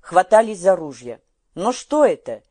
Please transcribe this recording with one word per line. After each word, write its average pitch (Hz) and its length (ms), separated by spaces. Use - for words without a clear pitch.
хватались 214 580
за 185 160
ружья. 123 460
Но 202 180
что 294 320
это? 135 460